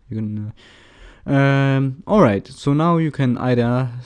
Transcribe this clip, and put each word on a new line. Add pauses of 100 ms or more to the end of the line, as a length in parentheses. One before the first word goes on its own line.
You
can, (720)
uh,
um,
all
right.
So
now
you
can
either (180)